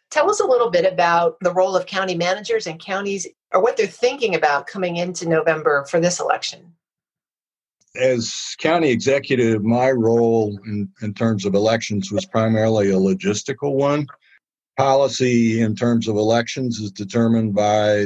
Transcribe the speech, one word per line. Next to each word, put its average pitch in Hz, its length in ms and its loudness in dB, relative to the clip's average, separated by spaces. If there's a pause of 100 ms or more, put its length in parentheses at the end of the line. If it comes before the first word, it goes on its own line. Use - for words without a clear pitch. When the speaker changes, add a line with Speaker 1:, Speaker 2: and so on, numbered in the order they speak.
(120)
Speaker 1:
tell 302 180 0
us 415 100 0
a 302 60 -2
little 240 240 2
bit 175 160 2
about 170 560 0
the 175 100 0
role 185 240 0
of 180 120 -4
county 190 260 -2
managers 196 540 -4
and 160 120 -10
counties, 196 460 -6 (280)
or 190 100 2
what 240 120 2
they're 202 120 0
thinking 247 480 -2
about 143 320 0
coming 180 300 -6
into 175 300 -6
November 156 640 0
for 175 100 0
this 175 200 0
election. - 540 -6 (1200)
Speaker 2:
As 123 640 -2
county 160 320 2
executive, 120 720 0
my 120 260 2
role 113 800 2
in, 104 200 -6 (140)
in 107 140 -6
terms 113 280 0
of 98 120 0
elections 107 560 0
was 98 120 -2
primarily 110 680 2
a 95 60 2
logistical 98 760 -2
one. 143 320 0 (720)
Policy 127 800 2
in 107 160 0
terms 117 320 0
of 104 100 -2
elections 117 600 0
is 104 140 -8
determined 113 640 0
by 104 500 2